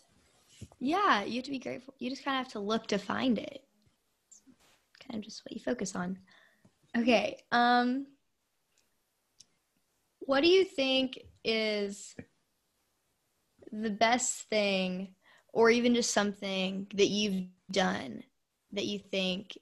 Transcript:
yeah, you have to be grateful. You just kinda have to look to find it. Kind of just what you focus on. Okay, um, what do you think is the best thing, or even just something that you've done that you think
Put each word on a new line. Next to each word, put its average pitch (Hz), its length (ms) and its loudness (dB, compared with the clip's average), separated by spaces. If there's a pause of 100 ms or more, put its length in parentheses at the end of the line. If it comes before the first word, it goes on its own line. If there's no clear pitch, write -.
(800)
yeah, 294 440 2
you 220 140 -6
have 254 80 -6
to 285 60 -10
be 262 80 -6
grateful. 247 400 -12
You 247 100 -6
just 262 140 -10
kinda 269 140 -2
have 254 120 -6
to 220 100 -10
look 208 280 -2
to 208 120 0
find 233 400 0
it. - 260 -12 (1300)
Kind 240 200 -14
of - 40 -10
just - 220 -16
what - 80 -14
you - 60 -12
focus 233 360 -6
on. 185 240 -6 (760)
Okay, 226 420 2 (120)
um, 247 560 2 (2000)
what 269 220 2
do 330 80 6
you 370 160 6
think 262 540 0 (240)
is 214 720 -2 (1600)
the 220 180 -4
best 226 600 2
thing, 190 640 0 (380)
or 226 160 6
even 240 260 6
just 240 160 0
something 196 840 -2
that 196 120 6
you've 190 400 0 (240)
done 185 520 -2 (480)
that 202 140 -4
you 202 140 -4
think 190 640 -4